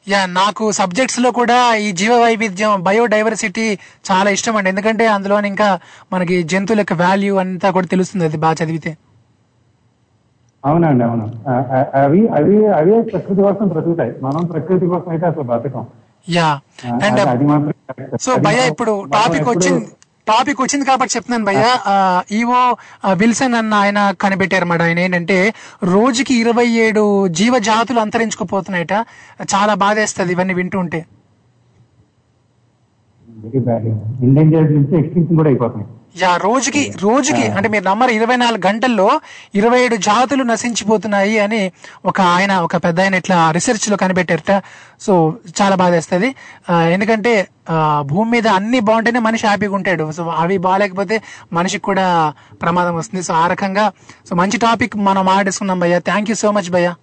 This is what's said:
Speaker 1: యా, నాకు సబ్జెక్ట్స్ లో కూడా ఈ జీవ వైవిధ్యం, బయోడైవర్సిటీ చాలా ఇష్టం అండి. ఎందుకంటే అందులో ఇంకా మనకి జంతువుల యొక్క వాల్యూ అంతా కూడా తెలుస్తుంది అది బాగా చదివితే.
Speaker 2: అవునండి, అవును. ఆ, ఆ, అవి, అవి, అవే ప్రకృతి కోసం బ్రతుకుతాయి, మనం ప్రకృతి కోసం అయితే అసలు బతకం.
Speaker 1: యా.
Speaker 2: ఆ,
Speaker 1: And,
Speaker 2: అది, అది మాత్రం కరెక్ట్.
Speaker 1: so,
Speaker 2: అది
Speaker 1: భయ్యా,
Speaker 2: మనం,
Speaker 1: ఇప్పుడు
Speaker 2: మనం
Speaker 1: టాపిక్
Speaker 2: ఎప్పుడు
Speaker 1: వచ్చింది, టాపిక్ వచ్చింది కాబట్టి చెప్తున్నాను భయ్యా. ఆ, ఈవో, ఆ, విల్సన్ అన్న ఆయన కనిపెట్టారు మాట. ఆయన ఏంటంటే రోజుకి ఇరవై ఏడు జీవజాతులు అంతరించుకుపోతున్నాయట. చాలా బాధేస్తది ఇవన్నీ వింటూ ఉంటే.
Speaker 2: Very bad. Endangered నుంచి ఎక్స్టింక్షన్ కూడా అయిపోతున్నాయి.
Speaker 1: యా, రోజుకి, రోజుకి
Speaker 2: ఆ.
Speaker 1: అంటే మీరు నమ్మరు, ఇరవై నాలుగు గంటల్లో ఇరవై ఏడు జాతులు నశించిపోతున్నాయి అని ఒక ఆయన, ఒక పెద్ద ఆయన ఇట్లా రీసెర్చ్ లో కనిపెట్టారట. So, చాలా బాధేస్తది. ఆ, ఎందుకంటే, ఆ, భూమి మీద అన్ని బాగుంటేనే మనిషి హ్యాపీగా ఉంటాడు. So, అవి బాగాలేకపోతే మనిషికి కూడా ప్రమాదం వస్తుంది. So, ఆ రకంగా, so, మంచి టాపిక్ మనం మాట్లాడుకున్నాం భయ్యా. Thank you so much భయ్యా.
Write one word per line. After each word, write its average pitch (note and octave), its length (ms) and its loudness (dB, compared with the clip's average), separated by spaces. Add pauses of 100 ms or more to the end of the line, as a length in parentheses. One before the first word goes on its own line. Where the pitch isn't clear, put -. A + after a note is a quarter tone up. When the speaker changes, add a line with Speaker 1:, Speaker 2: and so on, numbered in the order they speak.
Speaker 1:
యా, G3 180 2
నాకు G3 460 0
సబ్జెక్ట్స్ G3 480 -2
లో B3 120 2
కూడా A#3+ 440 2
ఈ G#3 160 -2
జీవ G#3+ 300 2
వైవిధ్యం, G#3+ 640 0
బయోడైవర్సిటీ G#3+ 960 0 (320)
చాలా G3 180 2
ఇష్టం G#3+ 260 -2
అండి. G3 140 0
ఎందుకంటే G#3 380 0
అందులో G3+ 320 0
ఇంకా G3+ 400 0 (340)
మనకి F3+ 300 0
జంతువుల F#3+ 360 0
యొక్క G3+ 140 -2
వాల్యూ G3 420 0
అంతా F#3 360 0
కూడా F3+ 160 0
తెలుస్తుంది F#3 380 -2
అది D#3 120 -2
బాగా D#3+ 260 0
చదివితే. D#3+ 340 -6 (1700)
Speaker 2:
అవునండి, D3+ 380 2
అవును. A#2 280 -4 (180)
ఆ, - 20 -2
ఆ, B2 520 0
అవి, F3 240 4
అవి, G3 400 2
అవే G3 340 4
ప్రకృతి G3 400 -2
కోసం G3+ 260 2
బ్రతుకుతాయి, D#3+ 460 -2 (100)
మనం D3 220 -2
ప్రకృతి E3 400 -2
కోసం F3 240 -4
అయితే D#3+ 160 -4
అసలు D#3+ 180 -2
బతకం. A#2+ 420 -6 (440)
Speaker 1:
యా. E3+ 160 0
Speaker 2:
ఆ, C#3+ 500 -6
Speaker 1:
And, C3+ 80 -2
Speaker 2:
అది, - 180 0
అది B2+ 220 0
మాత్రం D3 300 0 (160)
కరెక్ట్. - 360 -10
Speaker 1:
so, B3+ 60 -2
Speaker 2:
అది A#3+ 100 0
Speaker 1:
భయ్యా, G#3+ 200 2
Speaker 2:
మనం, B3 100 0
Speaker 1:
ఇప్పుడు G#3+ 300 -2
Speaker 2:
మనం C#3+ 80 -14
Speaker 1:
టాపిక్ E3 320 0
Speaker 2:
ఎప్పుడు A#3 160 0
Speaker 1:
వచ్చింది, F3+ 280 0 (420)
టాపిక్ B3+ 340 0
వచ్చింది C4+ 240 -2
కాబట్టి B3+ 300 0
చెప్తున్నాను A#3 300 -2
భయ్యా. A3 420 2
ఆ, F#3+ 440 2
ఈవో, A#3+ 460 2 (280)
ఆ, G3 80 2
విల్సన్ A#3 400 2
అన్న A3 200 0
ఆయన G3+ 480 2
కనిపెట్టారు F#3+ 440 0
మాట. E3+ 160 0
ఆయన E3+ 180 0
ఏంటంటే F3+ 540 0 (300)
రోజుకి A3+ 520 2
ఇరవై A#3 320 2
ఏడు G#3+ 600 2
జీవజాతులు A3+ 720 0
అంతరించుకుపోతున్నాయట. G3+ 920 -4 (500)
చాలా G3+ 320 0
బాధేస్తది G3+ 580 0
ఇవన్నీ F3+ 220 -2
వింటూ F3+ 260 -4
ఉంటే. E3 260 -6 (2500)
Speaker 2:
Very B2+ 180 -6
bad. A2+ 200 -4 (400)
Endangered D3+ 480 4
నుంచి D3+ 280 2
ఎక్స్టింక్షన్ E3 380 0
కూడా D#3 120 2
అయిపోతున్నాయి. A2+ 420 -2 (300)
Speaker 1:
యా, F3+ 160 2
రోజుకి, B3 640 -2
రోజుకి B3+ 460 2
Speaker 2:
ఆ. - 80 -4
Speaker 1:
అంటే G3+ 140 0
మీరు G#3 140 -2
నమ్మరు, G#3+ 260 2
ఇరవై A#3 260 2
నాలుగు A#3 320 0
గంటల్లో A3+ 540 2 (340)
ఇరవై A#3 260 4
ఏడు A#3+ 140 2
జాతులు A#3 480 2
నశించిపోతున్నాయి A3 960 0
అని G3+ 320 0 (340)
ఒక F#3+ 160 0
ఆయన, F3+ 320 4
ఒక F3 220 0
పెద్ద F3 260 0
ఆయన F#3+ 120 2
ఇట్లా F3 380 2
రీసెర్చ్ G#3 380 -2
లో G3+ 80 0
కనిపెట్టారట. F3+ 540 0 (580)
So, E3+ 240 4 (280)
చాలా G3 140 2
బాధేస్తది. F3+ 600 0 (340)
ఆ, E3+ 120 2
ఎందుకంటే, G3+ 640 0 (220)
ఆ, D#3 360 0
భూమి G3 260 -2
మీద A#3 160 0
అన్ని G#3+ 320 0
బాగుంటేనే A3+ 400 0
మనిషి A3+ 280 -2
హ్యాపీగా G3+ 280 0
ఉంటాడు. F3+ 280 -2
So, D#3 180 -8
అవి E3+ 360 -2
బాగాలేకపోతే F#3+ 640 -2 (320)
మనిషికి F#3 300 -4
కూడా F3+ 500 0 (280)
ప్రమాదం F3 340 0
వస్తుంది. E3+ 280 -6
So, F3+ 80 -6
ఆ E3 160 2
రకంగా, G3 440 -2 (380)
so, F#3+ 60 -6
మంచి F#3+ 220 0
టాపిక్ A3+ 400 0
మనం G3 280 0
మాట్లాడుకున్నాం F#3+ 540 0
భయ్యా. F3 180 2
Thank G#3 360 -2
you G#3+ 120 -4
so G#3 140 2
much F3 120 -6
భయ్యా. F3 320 0